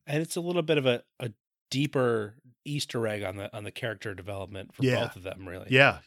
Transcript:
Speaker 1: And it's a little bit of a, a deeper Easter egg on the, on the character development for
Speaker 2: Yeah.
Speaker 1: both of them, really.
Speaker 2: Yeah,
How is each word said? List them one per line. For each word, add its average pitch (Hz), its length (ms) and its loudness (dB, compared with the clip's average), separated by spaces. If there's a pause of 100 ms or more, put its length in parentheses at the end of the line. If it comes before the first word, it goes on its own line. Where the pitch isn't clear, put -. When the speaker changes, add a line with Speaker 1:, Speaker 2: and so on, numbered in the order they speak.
Speaker 1:
And 147 160 0
it's 165 140 -6
a 175 40 -2
little 175 220 0
bit 156 160 4
of 135 80 2
a, 120 160 4 (160)
a 120 140 -6 (380)
deeper 123 640 0 (280)
Easter 139 420 -2
egg 107 160 -2
on 98 140 -4
the, 101 200 -8
on 104 80 -10
the 101 60 -10
character 110 440 -8
development 98 600 -10
for - 100 -4
Speaker 2:
Yeah. 120 200 4
Speaker 1:
both 113 120 -6
of 95 60 -16
them, 92 260 -10
really. 92 220 -10
Speaker 2:
Yeah, 127 360 8